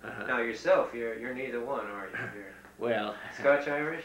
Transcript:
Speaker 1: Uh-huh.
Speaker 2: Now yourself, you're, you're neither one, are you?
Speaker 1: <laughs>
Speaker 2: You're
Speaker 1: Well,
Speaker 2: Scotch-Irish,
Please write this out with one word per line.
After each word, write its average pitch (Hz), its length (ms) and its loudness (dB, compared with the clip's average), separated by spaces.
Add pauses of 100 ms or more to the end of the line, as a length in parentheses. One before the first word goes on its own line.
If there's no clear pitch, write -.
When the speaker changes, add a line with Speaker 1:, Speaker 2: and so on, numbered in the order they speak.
Speaker 1:
Uh-huh. 104 240 -6
Speaker 2:
Now 127 120 2
yourself, 117 540 4
you're, 117 260 -4
you're 127 140 -6
neither 127 300 -4
one, 123 240 -4
are 101 200 -8
you? - 120 -8
Speaker 1:
<laughs> 113 160 -4
Speaker 2:
You're 98 180 -12 (240)
Speaker 1:
Well, 107 380 0 (240)
Speaker 2:
Scotch-Irish, 147 640 4